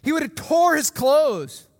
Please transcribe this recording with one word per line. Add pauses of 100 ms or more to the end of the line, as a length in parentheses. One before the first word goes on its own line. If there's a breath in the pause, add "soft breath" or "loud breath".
He
would
have
tore
his
clothes (120)